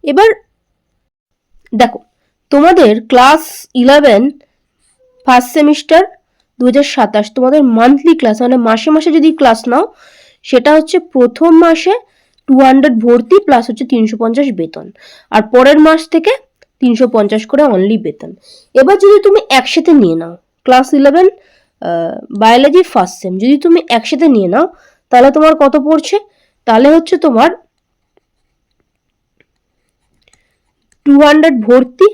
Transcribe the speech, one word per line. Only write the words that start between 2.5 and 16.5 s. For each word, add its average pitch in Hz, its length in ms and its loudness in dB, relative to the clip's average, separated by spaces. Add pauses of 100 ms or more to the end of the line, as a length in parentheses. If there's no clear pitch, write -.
তোমাদের 302 380 2 (200)
ক্লাস 269 300 2 (420)
ইলেভেন 254 400 2 (1000)
ফার্স্ট 247 320 0
সেমিস্টার 302 440 2 (580)
দু 247 100 -4
হাজার 277 260 0
সাতাশ, 214 300 -2 (120)
তোমাদের 262 240 0 (160)
মান্থলি 277 420 2
ক্লাস, 220 260 -2
মানে 254 120 0 (120)
মাসে 220 260 -4
মাসে 311 220 -2
যদি 320 120 2 (100)
ক্লাস 233 200 0 (120)
নাও, 302 140 -2 (640)
সেটা 254 280 0
হচ্ছে 320 200 -2 (160)
প্রথম 254 380 0 (140)
মাসে 330 280 -2 (540)
টু 269 60 0 (120)
হান্ড্রেড 262 300 2 (100)
ভর্তি 240 320 2 (100)
প্লাস 240 220 0
হচ্ছে 240 220 -8
তিনশো 220 320 -2
পঞ্চাশ 233 240 -4 (120)
বেতন, 160 280 -12 (480)
আর 214 60 2 (120)
পরের 269 340 4
মাস 320 140 0 (120)
থেকে 330 180 -2 (500)